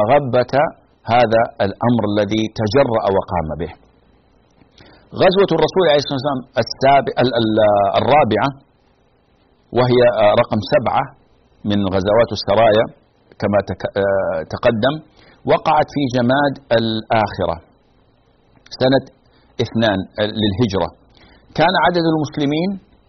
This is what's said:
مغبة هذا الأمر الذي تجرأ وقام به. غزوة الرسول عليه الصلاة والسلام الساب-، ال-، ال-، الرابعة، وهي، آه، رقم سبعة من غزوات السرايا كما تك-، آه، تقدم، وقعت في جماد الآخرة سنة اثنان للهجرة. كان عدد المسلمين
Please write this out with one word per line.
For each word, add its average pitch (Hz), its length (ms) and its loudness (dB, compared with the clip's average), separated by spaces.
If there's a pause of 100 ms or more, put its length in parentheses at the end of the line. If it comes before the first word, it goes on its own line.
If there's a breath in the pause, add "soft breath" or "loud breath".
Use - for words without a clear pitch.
مغبة 123 540 2 (520)
هذا 113 360 2 (240)
الأمر 117 440 0
الذي 104 320 0 (160)
تجرأ 113 440 0 (140)
وقام 87 320 -4 (120)
به. 82 120 -8 (1400 soft breath)
غزوة 180 400 2
الرسول 160 380 0
عليه 147 120 2
الصلاة 139 160 -6
والسلام 131 220 -6 (220)
الساب-، 135 500 0 (100)
ال-، 127 180 0
ال-، 110 220 0 (380)
الرابعة، 117 500 2 (1200)
وهي، 123 280 2 (220)
آه، 104 100 4 (100)
رقم 113 180 0 (140)
سبعة 117 300 0 (600)
من 104 140 0 (160)
غزوات 104 380 2
السرايا 107 520 2 (560)
كما 101 260 0
تك-، - 300 -8
آه، 98 420 -2 (120)
تقدم، 120 440 -2 (500 soft breath)
وقعت 151 500 0
في 147 80 -2 (120)
جماد 131 400 0 (180)
الآخرة 110 840 -2 (1200)
سنة 131 240 0 (540 soft breath)
اثنان 113 400 -2 (400)
للهجرة. 95 500 -2 (720 soft breath)
كان 170 160 2 (120)
عدد 175 260 0
المسلمين 151 580 -4 (380)